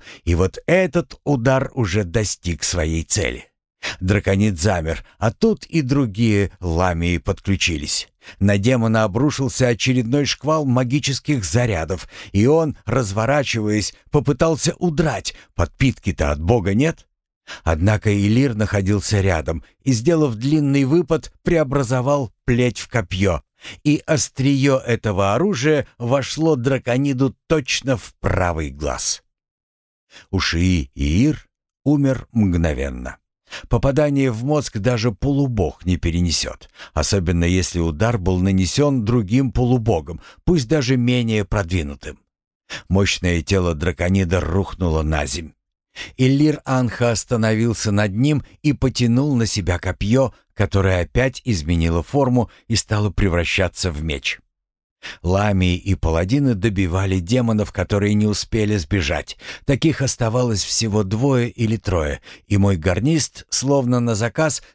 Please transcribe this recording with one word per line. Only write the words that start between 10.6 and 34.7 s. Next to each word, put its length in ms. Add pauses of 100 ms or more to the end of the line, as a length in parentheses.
магических 800
зарядов, 640 (220)
и 160
он, 280 (100)
разворачиваясь, 1080 (160)
попытался 680
удрать, 560 (180)
подпитки-то 800
от 100
бога 320
нет. 340 (560)
Однако 480
Элир 440
находился 680
рядом 420 (200)
и, 80
сделав 440
длинный 500
выпад, 460 (120)
преобразовал 880 (100)
плеть 360
в 80
копьё, 540 (420)
и 240
острие 760
этого 520
оружия 520 (120)
вошло 560
дракониду 800 (120)
точно 500
в 220
правый 520
глаз. 500 (1120)
Ушии 640
Иир 520 (360)
умер 480
мгновенно. 840 (520)
Попадание 640
в 120
мозг 340